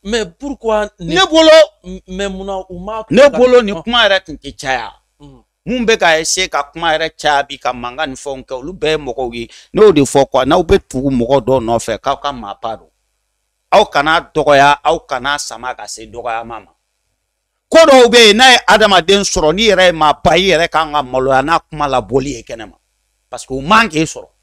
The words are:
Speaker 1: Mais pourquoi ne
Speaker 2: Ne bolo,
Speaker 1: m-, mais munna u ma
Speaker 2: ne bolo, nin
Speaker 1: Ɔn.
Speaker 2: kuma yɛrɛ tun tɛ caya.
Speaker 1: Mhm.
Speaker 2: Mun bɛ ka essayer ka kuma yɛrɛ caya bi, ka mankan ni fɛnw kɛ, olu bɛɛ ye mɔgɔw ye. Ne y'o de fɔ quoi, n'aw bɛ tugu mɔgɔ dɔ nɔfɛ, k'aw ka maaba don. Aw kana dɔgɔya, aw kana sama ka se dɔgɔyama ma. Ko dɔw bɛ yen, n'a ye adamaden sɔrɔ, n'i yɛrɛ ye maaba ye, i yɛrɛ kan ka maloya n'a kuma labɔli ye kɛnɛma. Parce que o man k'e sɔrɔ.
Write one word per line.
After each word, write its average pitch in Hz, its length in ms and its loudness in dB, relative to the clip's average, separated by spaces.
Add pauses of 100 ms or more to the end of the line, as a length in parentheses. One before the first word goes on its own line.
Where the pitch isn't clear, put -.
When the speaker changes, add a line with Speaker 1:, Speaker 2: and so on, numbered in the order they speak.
Speaker 1:
Mais 220 160 -4
pourquoi 214 640 -6 (120)
ne 180 160 -6
Speaker 2:
Ne 381 120 2
bolo, 320 220 6 (340)
Speaker 1:
m-, 185 160 -14 (100)
mais 196 200 -8
munna 190 400 -10
u 180 80 -16
ma 214 320 -10
Speaker 2:
ne 254 260 6
bolo, 247 280 4
nin 202 100 -6
Speaker 1:
Ɔn. 160 100 -12
Speaker 2:
kuma 233 240 -2
yɛrɛ 190 160 0
tun 151 120 -16
tɛ 135 200 -16
caya. 120 380 -6 (260)
Speaker 1:
Mhm. 135 240 -20 (220)
Speaker 2:
Mun 233 180 -4
bɛ 220 140 0
ka 160 220 2
essayer 185 280 -4
ka 143 140 -4 (100)
kuma 165 220 -2
yɛrɛ 160 160 -4 (100)
caya 143 220 0
bi, 139 160 -10
ka 123 160 -6
mankan 123 380 -8
ni 131 40 -12
fɛnw 135 300 -12
kɛ, - 80 -12
olu 131 200 -12
bɛɛ 147 180 -4
ye 156 60 -2
mɔgɔw 127 360 -8
ye. 117 160 -12 (240)
Ne 175 80 2
y'o 214 100 6
de 147 100 2
fɔ 135 280 0
quoi, 131 160 0
n'aw 170 160 2
bɛ 185 260 0
tugu 135 220 -4
mɔgɔ 127 320 0
dɔ 131 180 0
nɔfɛ, 113 380 -4
k'aw 135 240 -6
ka 143 100 -6
maaba 110 460 -12
don. - 120 -20 (800)
Aw 202 140 4
kana 156 360 0 (100)
dɔgɔya, 143 520 4
aw 156 160 0
kana 139 400 -6
sama 120 340 -10
ka 107 140 -16
se 113 180 -16
dɔgɔyama 113 400 -10 (200)
ma. 78 60 -20 (960)
Ko 320 120 4
dɔw 269 280 6
bɛ 233 200 6
yen, 208 100 4
n'a 262 140 6
ye 233 60 4 (100)
adamaden 202 540 2
sɔrɔ, 165 340 -2
n'i 214 140 -2
yɛrɛ 185 180 2
ye 175 40 4
maaba 156 460 0
ye, 185 160 0
i - 20 2
yɛrɛ 165 140 0
kan 156 240 -2
ka 147 80 -2
maloya 131 400 0
n'a 156 260 -2
kuma 147 200 -8
labɔli 131 480 -4
ye 113 80 -16
kɛnɛma. 110 340 -18 (500)
Parce - 200 -16
que 131 80 -10
o 135 40 -6
man 190 300 2
k'e 156 160 -2
sɔrɔ. - 240 -16 (140)